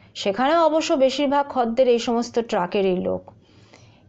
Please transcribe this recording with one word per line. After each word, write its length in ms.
সেখানেও 500
অবশ্য 280
বেশিরভাগ 560
খদ্দের 380
এই 120
সমস্ত 400
ট্রাকেরই 580
লোক। 340